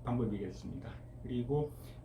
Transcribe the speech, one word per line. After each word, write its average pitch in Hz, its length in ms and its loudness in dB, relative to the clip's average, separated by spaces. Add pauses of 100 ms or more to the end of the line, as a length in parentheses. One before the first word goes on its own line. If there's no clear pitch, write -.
방법이겠습니다. 104 840 0 (340)
그리고, 127 480 4 (340)